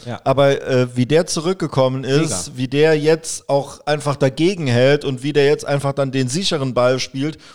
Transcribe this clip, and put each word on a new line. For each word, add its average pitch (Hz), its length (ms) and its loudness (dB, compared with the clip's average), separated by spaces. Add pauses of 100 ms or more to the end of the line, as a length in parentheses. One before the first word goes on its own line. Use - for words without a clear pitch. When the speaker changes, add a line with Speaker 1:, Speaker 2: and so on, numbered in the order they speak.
Speaker 1:
Ja. 120 180 -10
Speaker 2:
Aber, 135 420 2
äh, 127 300 0
wie 123 80 2
der 156 220 2
zurückgekommen 147 800 -2
ist, 131 440 0
Speaker 1:
Mega. 131 100 -16
Speaker 2:
wie 127 100 -4
der 156 300 4
jetzt - 520 -2
auch 139 340 -2
einfach 143 320 -2
dagegen 160 500 0
hält 131 380 4
und 131 180 -6
wie 147 120 -4
der 143 120 4
jetzt 147 200 2
einfach 139 260 -2
dann 139 200 -4
den 131 160 0
sicheren 143 440 -2
Ball 123 280 2
spielt 143 360 -6 (180)